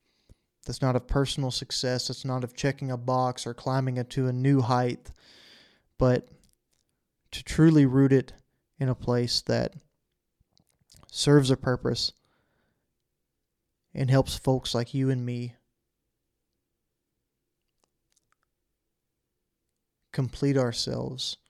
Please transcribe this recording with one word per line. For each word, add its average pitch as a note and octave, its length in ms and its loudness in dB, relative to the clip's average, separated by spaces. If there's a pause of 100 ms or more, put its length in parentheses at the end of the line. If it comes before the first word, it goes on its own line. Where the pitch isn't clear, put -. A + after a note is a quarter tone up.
(640)
that's - 160 -8
not B2+ 140 0
of A#2+ 120 -4
personal C3+ 440 -2
success, B2+ 560 -6
that's C3 180 -10
not B2+ 180 -4
of A#2+ 120 -12
checking C#3 360 -4
a B2 60 -6
box B2+ 480 -2
or A#2+ 80 -8
climbing C3 440 -2
it A#2+ 140 -6
to C3 160 -2
a B2+ 60 -2
new C3+ 280 4
height, B2 500 -2 (880)
but B2 320 2 (1000)
to - 120 -14
truly D#3 420 6
root C3+ 280 4
it C3 200 0 (460)
in C3 100 -2
a B2 60 -2
place A#2+ 460 -2
that A#2 320 -2 (1400)
serves C#3+ 400 4
a B2+ 60 2
purpose B2 560 -4 (1800)
and C3+ 160 -2
helps C3+ 280 2
folks - 360 -2
like A#2+ 200 -2
you C3 160 0
and B2 160 -4
me A#2+ 300 -8 (4000)
complete C#3 440 -2
ourselves B2+ 800 -4 (120)